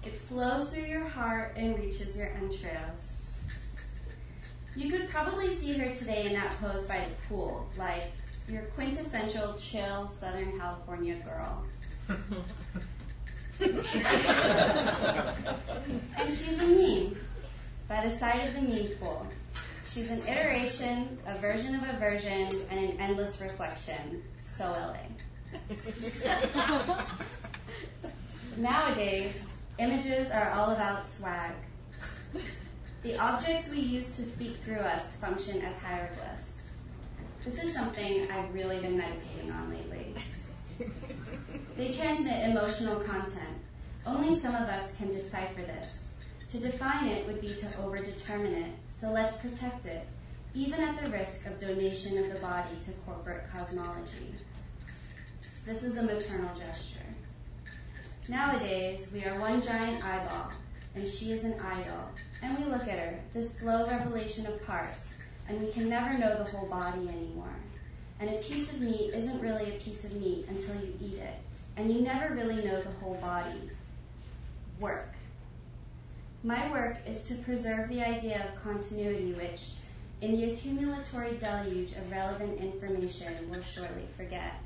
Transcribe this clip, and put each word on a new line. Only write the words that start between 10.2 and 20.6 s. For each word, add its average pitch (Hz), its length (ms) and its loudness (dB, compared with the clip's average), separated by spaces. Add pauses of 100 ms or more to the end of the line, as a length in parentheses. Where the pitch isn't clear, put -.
California 175 560 -2 (100)
girl. - 400 -2 (440)
<laughs> 190 80 2 (1400)
And 381 240 6 (2500)
she's 330 260 2
a 349 80 6
meme, 359 500 10 (720)
by 214 180 4
the 233 120 4
side 247 300 4
of 247 60 0
the 277 80 2
meme 220 360 4
pool. - 280 -2 (640)
She's 226 220 -2
an 233 160 0
iteration, 247 1000 2